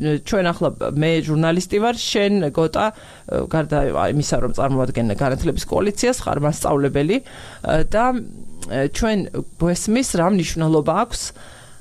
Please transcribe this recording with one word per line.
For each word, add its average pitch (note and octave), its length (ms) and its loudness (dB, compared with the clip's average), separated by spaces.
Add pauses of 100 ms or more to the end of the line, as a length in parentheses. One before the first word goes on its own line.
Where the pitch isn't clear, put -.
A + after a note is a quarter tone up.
(180)
ჩვენ F#3+ 280 0
ახლა, E3+ 240 0 (200)
მე D3+ 200 0 (120)
ჟურნალისტი E3 580 0
ვარ, A#3 180 2
შენ, G3+ 360 0 (140)
გოტა, D#3+ 380 0 (580)
გარდა D3+ 360 0 (260)
იმისა, C#3+ 320 0
რომ A#2+ 160 2
წარმოადგენ B2+ 600 0
განათლების C3 520 0
კოალიციას, A3 540 0
ხარ - 200 -4
მასწავლებელი, C#3+ 800 0 (680)
და, A3 200 2 (840)
ჩვენ A3 320 0 (340)
გვესმის, G#3 580 0
რა E3+ 160 2
მნიშვნელობა D#3+ 680 2
აქვს A#3 260 -2 (600)